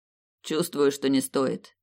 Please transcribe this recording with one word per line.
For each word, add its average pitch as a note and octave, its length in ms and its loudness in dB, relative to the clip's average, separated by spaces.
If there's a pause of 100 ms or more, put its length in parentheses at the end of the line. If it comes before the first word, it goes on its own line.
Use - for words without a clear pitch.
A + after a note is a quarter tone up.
(420)
«Чувствую, C#3+ 480 0
что C#3 180 -2
не C3+ 120 2
стоит. - 640 -4